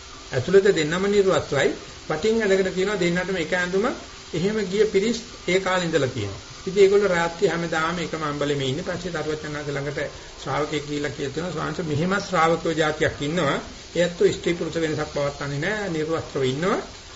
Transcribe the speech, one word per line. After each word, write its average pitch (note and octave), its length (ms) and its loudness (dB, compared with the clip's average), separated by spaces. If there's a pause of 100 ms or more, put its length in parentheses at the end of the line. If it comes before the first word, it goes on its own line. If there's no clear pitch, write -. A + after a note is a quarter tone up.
(280)
ඇතුළත F#3+ 420 6
දෙන්නම E3 360 2
නිර්වස්ත්‍රයි. F#3+ 640 4 (340)
වටින් G#3+ 360 0
ඇඳගෙන F#3+ 340 2
තියෙනවා F#3+ 260 0
දෙන්නටම F3+ 380 0
එක E3 160 -2
ඇඳුම. F#3 320 0 (440)
එහෙම G3 360 0
ගිය G3 200 4
පිරිස් G#3+ 380 0 (200)
ඒ F#3 160 2
කාලේ F#3 260 0
ඉඳලා D3+ 240 2
තියෙනවා. G2+ 320 -6 (180)
ඉතින් F#3+ 240 4
ඒගොල්ලෝ G3+ 260 6
රාත්‍රී E3+ 400 2
හැමදාම E3+ 480 0
එකම D#3 260 -4
අම්බලෙම C#3+ 380 0
ඉන්නේ. C3+ 220 -2
පස්සේ F3 300 -4
තරුවචනාංශ D3 560 -4
ළඟට C#3+ 300 -4 (380)
ශ්‍රාවකෙක් C#3+ 460 -2
ගිහිල්ලා D3 280 -4
කියලා C3+ 220 -6
තියෙනවා, D#3+ 200 -4
"ස්වාමීන් D3+ 200 -4
වහන්සේ, F3+ 120 -4
මෙහෙම D#3 340 0
ශ්‍රාවකයෝ E3 540 2
ජාතියක් D3+ 460 2
ඉන්නවා. D#3 380 0 (340)
ඒත් F3 280 0 (100)
ස්ත්‍රී - 240 0
පුරුෂ E3 220 -4
වෙනසක් D3+ 340 0
පවත්න්නේ C#3+ 500 -2
නැහැ. G3+ 300 -2
නිර්වස්ත්‍රව D#3 540 -2
ඉන්නවා. D#3+ 340 2 (380)